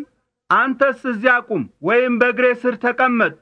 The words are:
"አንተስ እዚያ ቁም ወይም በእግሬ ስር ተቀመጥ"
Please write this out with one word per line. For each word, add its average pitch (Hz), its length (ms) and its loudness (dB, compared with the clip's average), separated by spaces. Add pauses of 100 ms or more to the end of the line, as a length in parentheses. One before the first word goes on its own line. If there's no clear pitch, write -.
(500)
"አንተስ 262 540 0
እዚያ 247 380 0
ቁም 208 200 -4 (200)
ወይም 240 340 0
በእግሬ 240 380 0
ስር 247 240 -4
ተቀመጥ" 240 640 0